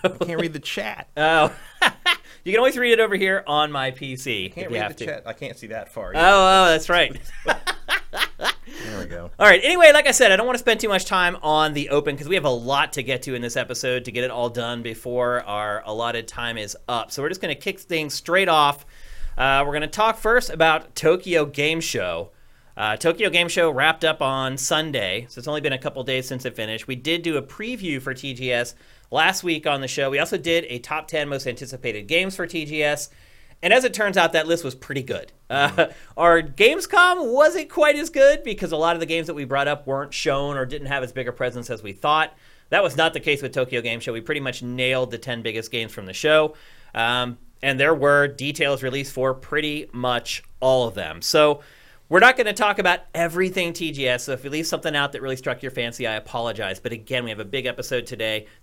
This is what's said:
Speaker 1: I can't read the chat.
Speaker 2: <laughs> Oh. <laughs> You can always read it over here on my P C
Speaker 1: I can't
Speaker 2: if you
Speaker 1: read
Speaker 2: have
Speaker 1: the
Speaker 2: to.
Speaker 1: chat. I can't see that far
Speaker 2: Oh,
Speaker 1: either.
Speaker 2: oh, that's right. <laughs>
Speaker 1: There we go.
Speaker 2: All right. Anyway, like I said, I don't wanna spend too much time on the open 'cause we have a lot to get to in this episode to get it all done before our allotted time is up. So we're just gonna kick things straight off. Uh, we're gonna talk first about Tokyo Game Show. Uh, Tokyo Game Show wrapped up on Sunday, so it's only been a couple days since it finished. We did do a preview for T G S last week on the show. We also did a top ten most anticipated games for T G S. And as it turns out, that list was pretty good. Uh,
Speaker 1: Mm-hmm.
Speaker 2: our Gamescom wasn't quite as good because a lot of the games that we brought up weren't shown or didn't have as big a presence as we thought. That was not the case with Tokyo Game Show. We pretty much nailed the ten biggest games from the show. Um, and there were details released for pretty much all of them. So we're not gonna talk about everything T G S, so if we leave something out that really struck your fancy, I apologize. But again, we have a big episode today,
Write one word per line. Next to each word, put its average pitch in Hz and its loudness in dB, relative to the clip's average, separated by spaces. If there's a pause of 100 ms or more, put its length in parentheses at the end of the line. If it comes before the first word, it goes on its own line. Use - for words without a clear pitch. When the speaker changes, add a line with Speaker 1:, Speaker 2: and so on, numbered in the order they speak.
Speaker 1:
I 185 0
can't 170 -4
read 170 -4
the 151 -10
chat. - -10
Speaker 2:
<laughs> - -10
Oh. 156 4 (260)
<laughs> 330 2 (520)
You 185 -2
can 220 4
always 254 2
read 240 4
it 226 4
over 220 2
here 190 0
on 151 2
my 135 -2
P 131 -10
C 117 -6
Speaker 1:
I - -10
can't - -14 (100)
Speaker 2:
if - -8
you 117 -4
Speaker 1:
read 107 -2
Speaker 2:
have 104 -6
Speaker 1:
the 117 -10
Speaker 2:
to. - -
Speaker 1:
chat. - -10
I 113 -10
can't 113 -14
see 117 -18
that 107 -10
far 95 -10
Speaker 2:
Oh, - 0
Speaker 1:
either. 160 6
Speaker 2:
oh, 190 8
that's 165 2
right. 151 2 (260)
<laughs> - 0 (800)
Speaker 1:
There - -8
we 87 -8
go. 85 -12
Speaker 2:
All 185 6
right. 190 10
Anyway, 330 10
like 294 6
I 262 6
said, 233 6
I 190 8
don't 214 0
wanna 254 0
spend 240 2
too 226 -2
much 190 0
time 180 0
on 151 2
the 147 -4
open 143 0
'cause 143 -12
we 185 0
have 156 -2
a 147 4
lot 135 0
to 139 -6
get 123 -4
to 131 -6
in 120 -6
this 120 -6
episode 127 -4
to 123 -10
get 120 -2
it 127 -4
all 120 -2
done 120 -6
before 123 -4
our 104 -4
allotted 117 -4
time 117 -8
is 104 -10 (100)
up. 117 -4
So - -8
we're 147 -4
just 175 -8
gonna 160 -6
kick 185 -8
things 156 -6
straight 185 0
off. 147 4 (520)
Uh, 135 2
we're 143 -4
gonna 151 -4
talk 214 0
first 233 2
about 160 2
Tokyo 165 2
Game 147 -2
Show. 87 -4 (460)
Uh, 107 -2
Tokyo 175 0
Game 170 2
Show 170 2
wrapped 151 2
up 156 0
on 135 -2
Sunday, 131 -2
so - -16
it's 123 -12
only 151 -4
been 139 -2
a 131 -4
couple 139 -8
days 131 -4
since 127 -8
it 123 -6
finished. 110 -8
We 131 -6
did 156 -4
do 160 -4
a 135 -2
preview 190 -8
for 135 -8
T 135 -10
G 123 -4
S 120 -2 (380)
last 165 0
week 160 -2
on 143 0
the 131 -8
show. 135 -2
We 139 -2
also 175 -2
did 165 0
a 123 -8
top 156 -8
ten 151 -4
most 139 -6
anticipated 120 -8
games 185 0
for 175 -6
T 160 -6
G 151 -4
S. 147 -2 (520)
And 180 4
as 254 6
it 247 0
turns 202 -2
out, 165 4
that 160 0
list 165 0
was 131 -8
pretty 139 -8
good. 95 -8 (160)
Uh, 139 2
Speaker 1:
Mm-hmm. 156 2 (240)
Speaker 2:
our 170 6
Gamescom 320 4
wasn't 302 4
quite 294 4
as 294 -4
good 285 6
because 190 -6
a 160 -2
lot 165 2
of 165 -6
the 170 -2
games 160 -4
that 170 -8
we 147 -8
brought 139 0
up 147 -4
weren't 139 -4
shown 143 -2
or 131 -2
didn't 139 -10
have 139 -2
as 127 -8
big - -6
a 120 -6
presence 123 -6
as 110 -8
we 101 -10
thought. 151 0 (360)
That 190 4
was 147 -2
not 160 2
the 156 -8
case 147 0
with 131 -6
Tokyo 127 -2
Game 113 -6
Show. 120 -6
We 113 -6
pretty 147 -4
much 127 -8
nailed 127 -2
the 123 -10
ten 120 -8
biggest 110 -6
games 113 -6
from 101 -14
the 92 -12
show. 156 2 (400)
Um, 120 -2 (240)
and 135 0
there 143 4
were 143 4
details 139 -2
released 131 -6
for 131 0
pretty 147 -6
much 123 -4 (180)
all 127 4
of 110 -6
them. 85 -8
So 151 4 (480)
we're 185 6
not 247 8
gonna 214 0
talk 208 0
about 180 2 (120)
everything 175 -2
T 165 -6
G 135 -4
S, 123 -2
so - -8
if 131 -8
we 143 -12
leave 156 -4
something 160 -4
out 143 0
that 139 -12
really 131 -6
struck 127 -6
your 135 -8
fancy, 120 -6
I 110 -2
apologize. 107 -6
But 120 -8
again, 120 -6
we 120 -8
have 107 -8
a 107 -8
big 127 -6
episode 120 -6
today, 110 -6 (160)